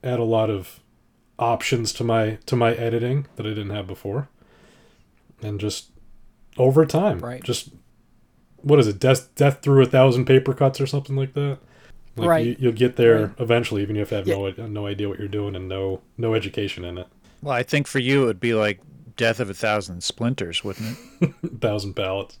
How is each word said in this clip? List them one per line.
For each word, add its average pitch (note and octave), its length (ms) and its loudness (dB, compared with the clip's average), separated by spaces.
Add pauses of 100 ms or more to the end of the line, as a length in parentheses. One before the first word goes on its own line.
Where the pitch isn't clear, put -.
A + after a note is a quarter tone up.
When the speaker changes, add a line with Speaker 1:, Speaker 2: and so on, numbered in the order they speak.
Speaker 1:
add B2 160 -2
a A#2 40 0
lot A2 260 2
of F#2+ 280 -8 (600)
options A#2 560 -2
to B2 100 -6
my, A2+ 420 0
to - 80 -2
my A#2 200 2
editing A#2+ 520 -2 (100)
that A2+ 100 -10
I G#2+ 40 -4
didn't G#2 200 -8
have G2+ 180 -8
before. G2+ 400 -8 (1120)
And G#2 180 -8
just - 300 -6 (680)
over C3+ 300 6
time, E3 340 0
Speaker 2:
Right. B2+ 220 -12
Speaker 1:
just, - 280 -6 (880)
what C#3+ 200 4
is A#2+ 80 6
it, G2+ 120 -2
death, C3 360 2
death C#3 280 2
through C#3 200 6
a B2 40 8
thousand B2+ 400 4
paper C3+ 260 4
cuts C3+ 280 0
or C#3 60 0
something C#3 300 -6
like C3+ 180 -4
that. C#3+ 240 -4 (580)
Like, F3 120 0
Speaker 2:
Right. D#3+ 180 2
Speaker 1:
you, B2 120 -4
you'll B2 140 2
get B2 240 2
there A2+ 300 6
Speaker 2:
Right. F#2+ 120 -6
Speaker 1:
eventually, A#2 440 0
even G#2 140 -4
if G#2 140 -4
you A2 60 -2
have G2 120 -4
Speaker 2:
Yeah. G2 80 2 (220)
Speaker 1:
no, A2+ 80 -12
no G#2 200 -8
idea G2+ 220 -4
what G2 100 -8
you're G2+ 100 -8
doing G2+ 280 -6
and F#2 120 -10
no, F#2+ 320 -4 (160)
no A2+ 180 -2
education G2 500 -6
in F2 140 -12
it. F2+ 80 -14 (360)
Speaker 3:
Well, C#3+ 120 -4
I A#2+ 80 0
think C#3+ 240 -2
for C#3 140 -2
you, C3+ 240 2
it'd G#2 160 -2
be A#2 140 0
like G#2 260 0 (360)
death A2+ 220 0
of A2+ 120 -4
a F#2+ 40 -8
thousand G2 480 -4
splinters, A#2 640 -6
wouldn't A2 320 -8 (240)
it? D#3 180 0
Speaker 1:
<laughs> - 60 -10
A E3+ 40 -8 (100)
thousand G2+ 360 -4
pallets. G2 460 -6